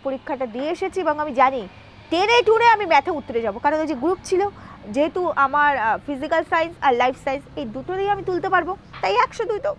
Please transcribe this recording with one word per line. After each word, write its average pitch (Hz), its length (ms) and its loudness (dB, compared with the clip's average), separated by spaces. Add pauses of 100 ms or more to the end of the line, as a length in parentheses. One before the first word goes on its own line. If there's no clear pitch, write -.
পরীক্ষাটা 269 440 -6
দিয়ে 247 240 -6
এসেছি, 381 300 -4
এবং 302 200 0
আমি 302 140 -4
জানি 254 340 2 (420)
টেনে 415 320 4
টুনে 453 240 4
আমি 427 200 4
ম্যাথে 311 240 2
উতরে 254 300 -4
যাবো। 220 180 -4
কারণ 302 200 0
ওই 311 80 -2
যে 302 80 -2
গ্রুপ 262 300 -2
ছিল, 381 240 0 (400)
যেহেতু 311 480 0
আমার, 277 420 2
আহ, 240 280 0
ফিজিক্যাল 302 380 -2
সায়েন্স 339 380 -2
আর 269 120 4
লাইফ 254 300 0
সায়েন্স 277 340 -6
এই 294 60 -4
দুটোতেই 311 440 -6
আমি 392 140 -2
তুলতে 359 260 -4
পারবো, 370 280 0 (240)
তাই 392 160 0
একশো 480 280 0
দুই 415 160 -4
তো 196 180 -4